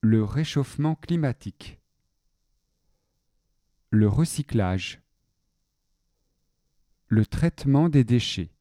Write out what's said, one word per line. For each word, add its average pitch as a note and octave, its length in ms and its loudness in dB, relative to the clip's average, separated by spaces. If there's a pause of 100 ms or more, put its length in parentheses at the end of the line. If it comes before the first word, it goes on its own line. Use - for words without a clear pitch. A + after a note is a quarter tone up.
Le A2 220 4
réchauffement C#3+ 720 -4
climatique. - 840 -6 (2000)
Le G#2+ 160 4
recyclage. G2+ 960 -2 (2000)
Le A2 180 2
traitement D3 640 0
des C#3+ 160 4
déchets. A2 560 -2